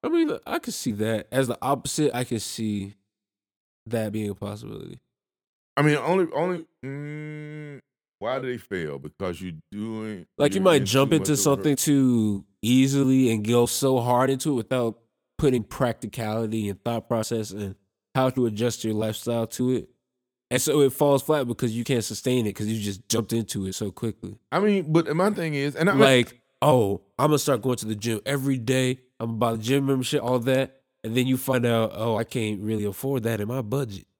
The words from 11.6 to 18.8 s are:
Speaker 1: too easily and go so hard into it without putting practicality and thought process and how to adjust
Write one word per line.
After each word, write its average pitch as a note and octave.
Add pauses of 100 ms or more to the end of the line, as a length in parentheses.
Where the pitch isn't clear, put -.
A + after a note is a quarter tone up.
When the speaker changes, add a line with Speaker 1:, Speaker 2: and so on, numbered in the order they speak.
Speaker 1:
too A#2+ (180)
easily C3
and G#2+
go A#2+
so C3
hard B2
into C#3
it -
without A#2 (400)
putting B2+
practicality A2
and G2
thought A#2
process A2
and G2 (400)
how C3
to B2
adjust A2+